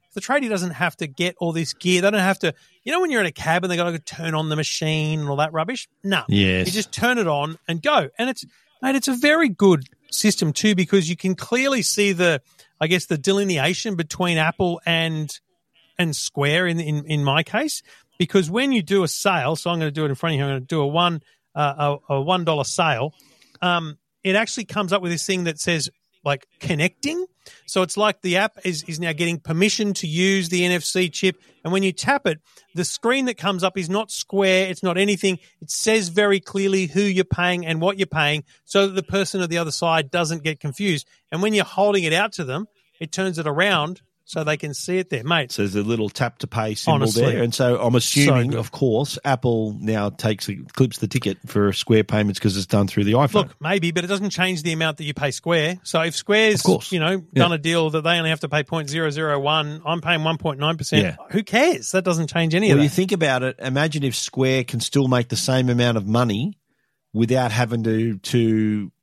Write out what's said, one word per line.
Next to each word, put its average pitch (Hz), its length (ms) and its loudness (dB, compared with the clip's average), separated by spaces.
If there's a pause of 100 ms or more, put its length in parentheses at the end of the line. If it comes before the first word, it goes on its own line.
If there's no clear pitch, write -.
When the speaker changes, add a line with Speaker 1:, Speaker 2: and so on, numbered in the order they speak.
(140)
Speaker 1:
The 208 80 -8
tradie 262 280 0
doesn't 180 220 -2
have 160 260 -2
to 156 100 -6
get 175 320 -4
all 170 140 -2
this 165 200 -4
gear. 180 280 2
They 202 100 4
don't 214 80 2
have 190 200 0
to, 165 140 0 (300)
you 247 80 -4
know, 339 80 2
when 359 120 0
you're 233 100 2
in 185 60 0
a 151 40 -4
cab 170 320 0
and 185 80 -2
they 175 60 -2
gotta 175 140 0
go 165 80 -4
turn 165 340 -8
on 156 160 -2
the 151 80 -2
machine 156 640 -2
and 147 80 -4
all 139 80 -2
that 160 160 0
rubbish? 170 340 -4 (160)
No. 190 240 0
Speaker 2:
Yes. - 400 4
Speaker 1:
You 180 60 -4
just 214 180 -4
turn 247 280 0
it 190 80 0
on 151 300 -2 (100)
and 165 140 -4
go. 262 360 2
And 247 120 -2
it's, - 140 -8 (380)
mate, 269 140 0
it's 262 120 0
a 269 60 2
very 302 340 4
good 175 380 4 (240)
system 185 420 0
too, 208 240 2
because 180 340 2
you 175 60 -2
can 185 200 -2
clearly 262 480 0
see 202 280 2
the, 170 300 2 (400)
I 156 60 0
guess, 175 180 2
the 165 140 -2
delineation 185 760 0
between 170 420 -2
Apple 170 480 0
and, 165 460 -2 (680)
and 165 180 0
Square 151 520 0
in, 170 140 -2
in, 151 240 -4
in 151 180 0
my 143 200 2
case, 269 400 -4 (340)
because 175 320 0
when 254 240 0
you 226 80 2
do 185 220 2
a 156 40 0
sale, 160 480 0
so - 140 -4
I'm 170 100 0
gonna 156 120 -2
do 156 140 -4
it 147 40 0
in 135 60 -2
front 165 180 -2
of 139 60 0
you, 139 60 0
I'm 139 40 -2
gonna 135 120 -4
do 151 200 -2
a 139 60 0
one, 165 340 0 (340)
uh, 147 420 0 (120)
a, 143 60 0
a 135 60 0
one 175 220 0
dollar 156 220 0
sale, 151 480 0 (480)
um, 170 360 -2 (280)
it 190 100 2
actually 220 300 -2
comes 196 260 -4
up 196 100 2
with 175 120 -2
this 156 120 -4
thing 185 200 0
that 160 140 -4
says, 160 300 -2 (340)
like, 143 240 -2 (120)
connecting. 285 680 -2 (400)
So - 160 0
it's 180 160 -4
like 208 240 0
the 180 160 0
app 208 260 -2
is, 170 200 -4
is 156 160 -10
now 170 140 -4
getting 170 260 -2
permission 202 560 0
to - 120 -6
use 180 420 0
the 180 140 0
N 180 80 2
F 175 120 -2
C 185 260 -2
chip. - 320 -2 (220)
And 165 100 -2
when 196 80 2
you 190 100 2
tap 277 360 0
it, 156 120 -2 (360)
the 170 100 -2
screen 262 400 -2
that 233 120 -4
comes 185 260 -2
up 185 140 0
is 175 120 -4
not 208 220 -2
Square. 190 580 0
It's 185 140 -10
not 175 160 0
anything. 196 400 0 (200)
It - 120 -12
says 214 380 0
very 202 300 2
clearly 196 460 -2
who 170 160 0
you're 190 240 2
paying 180 400 -2
and 160 160 -2
what 196 160 0
you're 190 80 -2
paying 151 380 0 (200)
so 196 240 2
that 190 60 -4
the 185 100 -2
person 196 380 -2
on 175 80 -4
the 170 80 -2
other 165 140 -2
side 160 400 0
doesn't 165 320 -2
get 156 160 -4
confused. 156 480 -4 (240)
And 165 100 -4
when 214 140 0
you're 190 100 2
holding 196 380 0
it 160 100 0
out 202 200 0
to 175 100 -6
them, 147 240 -6 (320)
it 160 120 -10
turns 185 280 -4
it 156 80 -2
around 170 540 0 (300)
so 160 140 -4
they 151 100 0
can 147 180 -6
see 180 240 -4
it 185 120 -4
there, 160 160 -6
mate. 156 260 0
Speaker 2:
So - 120 -4
there's 98 120 -2
a 104 80 0
little 110 240 0
tap 120 320 -4
to - 80 -8
pay 110 260 -4
symbol 156 280 2
Speaker 1:
Honestly. 117 220 2
Speaker 2:
there. 120 200 2
And 120 100 0
so 123 280 2
I'm 120 140 2
assuming, 131 560 4
Speaker 1:
So - 0 -
good. 117 80 -2
Speaker 2:
of 107 120 -6
course, 131 540 0
Apple 117 520 0
now 107 320 -2
takes, - 400 -4 (220)
clips 127 280 2
the 107 100 -2
ticket 104 280 -4 (100)
for 101 260 2
Square 110 320 2
payments 104 340 0
'cause 95 160 0
it's 98 100 -4
done 104 220 2
through - 160 0
the 101 80 2
iPhone. 131 220 4
Speaker 1:
Look, 196 260 0
maybe, 170 320 0
but 175 140 -2
it - 20 -8
doesn't 196 220 -2
change 180 340 -4
the 165 80 -2
amount 160 280 -2
that 160 40 -10
you 147 100 -6
pay 147 180 -2
Square. 170 520 -2
So - 200 -2
if 165 120 -4
Square's, 214 460 2
Speaker 2:
Of - 20 -6
course. - 300 0
Speaker 1:
you 175 80 0
know, 180 220 0 (100)
Speaker 2:
Yeah. 143 100 6
Speaker 1:
done 175 80 4
a 165 60 -2
deal 160 320 0
that 151 160 -2
they 170 140 2
only 160 100 0
have 160 100 0
to 156 80 -6
pay 147 160 0
point 151 260 -6
zero 160 200 -2
zero 147 280 -2
one, 151 480 -2
I'm 170 140 -2
paying 160 240 0
one 160 140 0
point 139 240 -4
nine 160 160 0
percent. 131 260 0
Speaker 2:
Yeah. 87 120 -2 (160)
Speaker 1:
Who 208 120 0
cares? 285 480 2
That 185 140 2
doesn't 165 260 0
change 165 240 2
any 202 160 4
of 143 40 8
Speaker 2:
Well, - 20 6
Speaker 1:
that. 147 60 6
Speaker 2:
you 147 60 4
think 185 220 0
about 143 320 2
it. 131 160 -4
Imagine 143 460 0
if 123 100 -2
Square 131 480 0
can 120 160 -4
still 135 300 2
make 123 180 2
the - 80 -6
same 127 340 2
amount 120 280 4
of 98 100 -4
money 120 500 0 (560)
without 117 380 2
having 117 320 0
to, 110 360 0
to 110 680 2 (140)